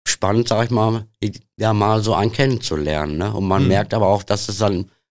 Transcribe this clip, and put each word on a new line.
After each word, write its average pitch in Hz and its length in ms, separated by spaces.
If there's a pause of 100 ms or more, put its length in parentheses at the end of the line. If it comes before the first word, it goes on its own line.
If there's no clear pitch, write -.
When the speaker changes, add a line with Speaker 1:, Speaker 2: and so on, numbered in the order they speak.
Speaker 1:
spannend, 110 440
sag 113 160
ich 120 60
mal, 110 360 (500)
ja, 110 160
mal 107 300
so 107 120
einen 101 180
kennenzulernen, 76 840
ne? 101 140
Und 98 140
man 95 160
Speaker 2:
Hm. 92 60
Speaker 1:
merkt 101 260
aber 104 140
auch, 101 160
dass - 240
es 98 100
dann, 98 320 (200)